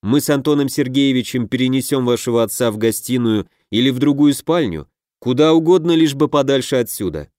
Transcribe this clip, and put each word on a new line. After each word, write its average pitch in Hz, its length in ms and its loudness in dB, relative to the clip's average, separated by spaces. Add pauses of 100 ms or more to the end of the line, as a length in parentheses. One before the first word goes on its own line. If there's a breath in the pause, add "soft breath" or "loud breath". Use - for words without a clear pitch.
Мы 123 180 0
с 165 100 -4
Антоном 147 380 0
Сергеевичем 131 760 -2
перенесем 127 600 -2
вашего 117 360 0
отца - 300 -2
в 104 60 -8
гостиную 113 720 -2 (220)
или 123 200 2
в 127 100 -2
другую 143 340 2
спальню, 127 540 -4 (320)
куда 143 320 2
угодно, 165 400 4
лишь 160 220 2
бы 143 140 0
подальше 139 480 0
отсюда. 90 640 -4